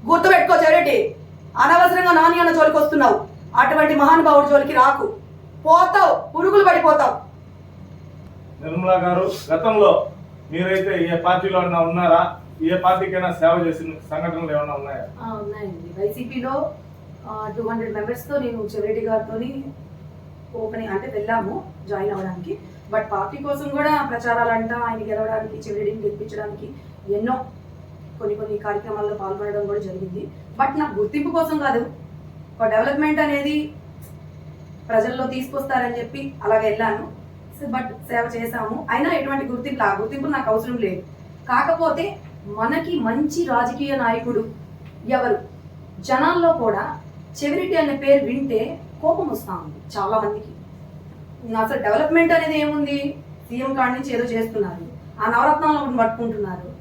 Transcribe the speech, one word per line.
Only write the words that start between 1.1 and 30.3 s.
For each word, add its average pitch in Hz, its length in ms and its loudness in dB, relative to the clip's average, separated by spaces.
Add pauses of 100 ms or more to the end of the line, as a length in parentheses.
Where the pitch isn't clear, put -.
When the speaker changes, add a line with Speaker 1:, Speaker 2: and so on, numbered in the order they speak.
Speaker 1:
అనవసరంగా 349 540 6
నాని 339 280 6
అన్న 339 120 6
జోలికి 311 260 6
వస్తున్నావు. 294 500 4 (280)
అటువంటి 294 400 4
మహానుభావుడి 294 540 8
జోలికి 285 240 4
రాకు, 269 400 4 (520)
పోతావు, 349 720 6
పురుగులు 392 260 6
పడిపోతావు. - 640 4 (1400)
Speaker 2:
నిర్మలా 175 300 2
గారు, 180 380 2 (220)
గతంలో 214 560 6 (420)
మీరైతే 185 600 0
ఏ - 20 0
పార్టీలో 180 440 2
అన్నా 175 200 0
ఉన్నారా? 170 600 4 (220)
ఏ 170 160 2
పార్టీకైనా 185 540 2
సేవ 165 360 4
చేసిన 160 240 -4 (200)
సంఘటనలు 160 400 -4
ఏమైనా 147 220 -2
ఉన్నాయా? 139 340 -8 (140)
Speaker 1:
ఆ, 226 120 -10
ఉన్నాయండి. 196 680 -10
వైసీపీలో, 247 720 -4 (560)
ఆ, 214 300 -10
టూ 226 120 -4
హండ్రెడ్ 226 240 -4
మెంబర్స్తో 240 440 -6
నేను 233 260 -4
చెవిరెడ్డి 214 420 -4
గారితోని 226 580 -4 (920)
ఓపెనింగ్ 220 360 -6
అంటే 202 220 -4
వెళ్ళాము 226 500 -2 (260)
జాయిన్ 403 220 -2
అవ్వడానికి. 381 460 -8 (340)
But 214 100 0
పార్టీ - 420 -6
కోసం 285 260 -4
కూడా 294 400 0
ప్రచారాలంట, 233 640 0
ఆయన 226 380 -4
గెలవడానికి, 220 580 -4
చెవిరెడ్డిని 208 320 -4
గెలిపించడానికి 208 680 -8 (440)
ఎన్నో 254 320 -2 (760)
కొన్ని 415 160 -4
కొన్ని 415 220 -6
కార్యక్రమాల్లో 415 580 -4
పాల్గొనడం 202 500 -6
కూడా 202 140 -4
జరిగింది. 185 480 -8 (340)